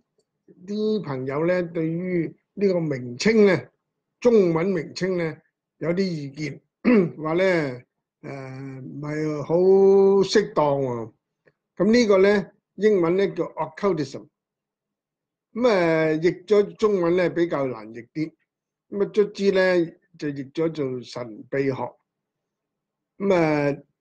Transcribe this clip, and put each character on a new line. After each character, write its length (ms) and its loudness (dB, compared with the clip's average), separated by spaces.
啲 360 -4
朋 220 -8
友 220 -2
呢， 160 0
對 260 -4
於 380 -4
呢 140 0
個 120 0
名 380 -6
稱 300 4
呢， 120 2
中 320 4
文 140 -2
名 260 -4
稱 240 -4
呢， 180 -4
有 140 -4
啲 100 0
意 260 -6
見， 320 -10
<clears throat> 340 4
話 160 -4
呢， 100 2
誒， 600 -14
唔 200 -14
係 400 -4
好 140 0
適 320 0
當 260 2
喎。 340 -6
噉 140 2
呢 140 4
個 140 4
呢， 320 2
英 260 2
文 160 2
呢， 120 0
叫 160 -6
occultism。 840 -6
噉 160 0
啊， 440 2
譯 320 -2
咗 320 2
中 220 0
文 160 2
呢， 140 2
比 180 0
較 200 -4
難 260 -12
譯 180 -18
啲。 220 -8
噉 140 -4
啊， 100 0
卒 120 4
之 260 -2
呢， 340 2
就 120 -8
譯 220 -10
咗 220 -4
做 280 -6
神 500 -14
秘 140 -2
學。 280 -4
噉 160 0
啊， 420 0